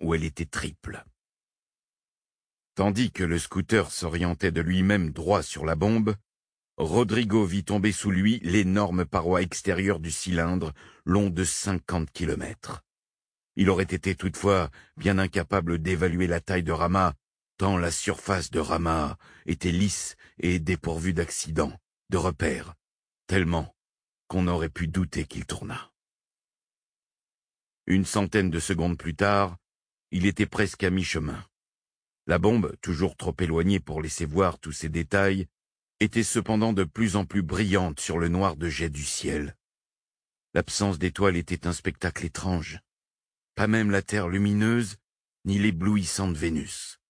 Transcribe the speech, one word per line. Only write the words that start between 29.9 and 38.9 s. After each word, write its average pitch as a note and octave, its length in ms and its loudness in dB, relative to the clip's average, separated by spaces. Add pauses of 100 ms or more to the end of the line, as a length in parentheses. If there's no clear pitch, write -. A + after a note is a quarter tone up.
il F2+ 160 2
était G2+ 200 2
presque - 380 -2
à F#2 60 2
mi-chemin. E2+ 560 -2 (800)
La F2 120 4
bombe, G#2 420 4
toujours F2 360 -2
trop - 220 -6
éloignée F2 400 2
pour D#2 240 -6
laisser D#2+ 240 -6
voir E2+ 320 2
tous D#2 140 -10
ces D#2 160 -8
détails, F#2+ 580 2 (540)
était G#2+ 240 2
cependant A2 480 2
de G2 100 2
plus F#2+ 320 0
en G2+ 100 2
plus G2+ 180 -2
brillante F#2 580 0
sur E2+ 180 -4
le E2+ 100 2
noir F2+ 280 2
de E2+ 120 -4
jets D#2+ 220 -4